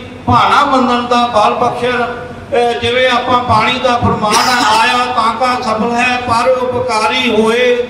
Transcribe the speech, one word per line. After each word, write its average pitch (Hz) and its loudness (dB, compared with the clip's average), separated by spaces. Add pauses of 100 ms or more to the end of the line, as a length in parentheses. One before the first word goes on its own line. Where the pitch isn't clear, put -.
(260)
ਭਾਣਾ 240 2
ਮੰਨਣ 240 0
ਦਾ 240 2
ਬਲ 214 2
ਬਖਸ਼ਣ। 240 -2
ਅਹ, 240 -2
ਜਿਵੇਂ 254 2
ਆਪਾਂ 247 0
ਬਾਣੀ 233 2
ਦਾ 247 2
ਫਰਮਾਨ 214 0
ਹੈ, 240 2
"ਆਇਆ 247 0
ਤਾਂ 247 -2
ਕਾ 254 -2
ਸਫਲ 226 -2
ਹੈ, 247 0
ਪਰ 240 0
ਉਪਕਾਰੀ 247 0
ਹੋਏ, 240 2 (140)